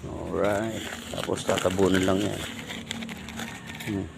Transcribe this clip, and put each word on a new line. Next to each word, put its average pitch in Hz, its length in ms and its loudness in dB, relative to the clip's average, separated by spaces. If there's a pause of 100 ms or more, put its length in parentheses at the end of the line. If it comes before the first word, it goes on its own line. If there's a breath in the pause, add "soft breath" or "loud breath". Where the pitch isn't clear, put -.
(100)
Alright. 95 720 0 (320)
Tapos - 320 -2
tatabunan 92 560 6
lang 95 240 6
yan. 101 140 -2 (1500)
Hmm. 98 200 -2 (120)